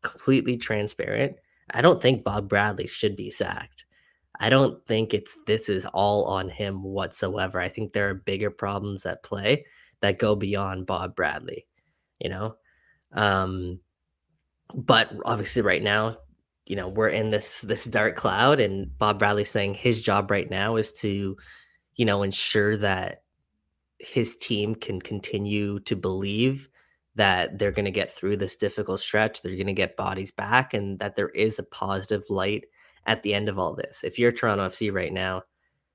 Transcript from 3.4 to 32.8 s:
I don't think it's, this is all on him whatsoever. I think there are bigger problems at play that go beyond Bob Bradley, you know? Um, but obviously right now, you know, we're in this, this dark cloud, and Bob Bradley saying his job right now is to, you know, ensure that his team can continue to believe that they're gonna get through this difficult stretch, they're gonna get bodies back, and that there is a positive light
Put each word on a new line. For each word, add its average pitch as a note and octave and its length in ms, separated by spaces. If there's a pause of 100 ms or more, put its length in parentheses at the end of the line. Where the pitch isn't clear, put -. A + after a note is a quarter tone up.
I A2 120
don't C3 360
think A2 280
it's, - 320
this A2 240
is F#2+ 160
all G#2 400
on F#2+ 240
him G2 320
whatsoever. F#2+ 760
I F2+ 120
think G#2+ 220
there G2+ 180
are F#2+ 40
bigger G2 360
problems G2 560
at F2 160
play G#2+ 420 (380)
that G2+ 160
go G#2+ 180
beyond G2 500
Bob F2+ 300
Bradley, D#2 500 (520)
you - 100
know? G#2 280 (560)
Um, F#2+ 680 (920)
but A2+ 360 (140)
obviously A2 380
right F#2 200
now, G#2+ 360 (480)
you G2+ 100
know, F#2 120
we're G#2+ 200
in A2 220
this, - 320
this G2+ 220
dark A2 300
cloud, A#2 460
and G2 380
Bob G#2 200
Bradley G#2 260
saying G2+ 300
his A2 280
job G2+ 280
right G2 200
now G2+ 260
is A2 180
to, G2 420 (600)
you A#2+ 80
know, G2+ 180
ensure G#2 540
that G2 460 (760)
his - 380
team G#2+ 380
can F#2+ 260
continue G2+ 800
to - 160
believe G2+ 720 (480)
that G2 440
they're G2+ 100
gonna G2+ 220
get G2 180
through G2+ 260
this F#2+ 200
difficult G2+ 420
stretch, A2 420
they're F#2 140
gonna F#2+ 180
get F#2+ 240
bodies - 360
back, G3 420
and G2 240
that G2+ 160
there G2+ 140
is A2 320
a - 20
positive G2 640
light G2 360 (420)